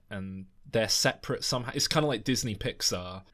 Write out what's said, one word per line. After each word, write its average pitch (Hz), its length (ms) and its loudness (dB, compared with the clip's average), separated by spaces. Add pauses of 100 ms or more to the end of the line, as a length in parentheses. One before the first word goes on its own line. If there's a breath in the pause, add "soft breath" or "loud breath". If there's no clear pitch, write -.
(120)
and 95 340 -8 (260)
they're 110 180 4
separate - 540 0
somehow. 127 300 -2
It's 143 140 2
kinda 151 200 4
like 117 160 0
Disney 120 320 0
Pixar, 92 680 -4 (100)